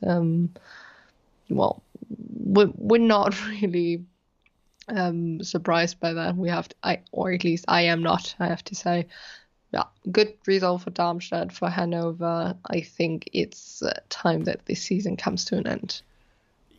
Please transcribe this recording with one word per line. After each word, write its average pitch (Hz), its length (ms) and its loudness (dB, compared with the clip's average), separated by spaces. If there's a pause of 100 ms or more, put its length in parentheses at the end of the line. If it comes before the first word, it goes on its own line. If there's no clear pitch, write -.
Um, 170 480 2 (960)
well, - 320 2 (280)
we're, - 640 2
we're 226 260 4
not 202 340 4 (120)
<laughs> 208 140 -6
really, 175 440 0 (840)
um, 170 560 -2
surprised 170 560 0
by 165 140 -2
that. 170 220 -2
We 180 140 0
have 170 200 -4
to, - 140 -20
I, 185 160 0 (120)
or - 200 -2
at 180 120 -2
least 175 240 0
I 175 140 4
am 170 220 2
not, 175 360 0
I 180 80 2
have 175 180 -2
to 196 100 -12
say. 175 320 0 (640)
Yeah, - 120 0 (280)
good 214 220 4 (140)
result 185 340 2
for 185 80 -8
Darmstadt, 175 640 -2
for - 180 -2
Hanover. 170 960 -2
I 175 160 -2
think 165 520 -4
it's, - 500 -6
uh, - 160 -2 (100)
time 165 360 -2
that - 200 -6
this 185 160 -4
season 185 340 -2
comes 185 300 -4
to - 120 -2
an 170 100 -4
end. - 340 -8 (760)